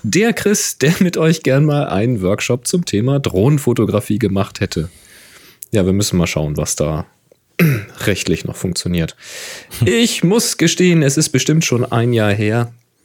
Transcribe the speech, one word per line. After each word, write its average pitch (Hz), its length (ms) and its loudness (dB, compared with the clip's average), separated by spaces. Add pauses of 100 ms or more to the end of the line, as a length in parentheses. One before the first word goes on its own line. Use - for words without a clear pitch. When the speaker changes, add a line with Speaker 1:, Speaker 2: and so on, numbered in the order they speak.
Speaker 1:
der 202 280 2
Chris, - 460 -2
der 165 220 2
mit 180 160 2
euch 160 260 2
gern 135 220 2
mal 147 240 0
einen 107 340 0
Workshop 107 460 -2
zum 175 160 0
Thema 127 340 0
Drohnenfotografie 110 1040 2
gemacht 98 400 -2
hätte.“ 87 300 -4 (840)
Ja, 95 140 2
wir 92 60 2
müssen 98 260 0
mal 82 100 2
schauen, 76 280 -4
was 78 200 -4
da 78 280 -4 (540)
<clears throat> 175 80 2 (400)
rechtlich 90 380 -2
noch - 100 -8
funktioniert. 87 600 -4 (640)
Speaker 2:
Hm. 120 80 2
Speaker 1:
Ich 226 340 0
muss 208 340 0
gestehen, 165 460 2
es 139 140 2
ist 156 140 0
bestimmt 156 340 2
schon 120 200 0
ein 120 280 0
Jahr 107 200 2
her, 113 400 -2 (320)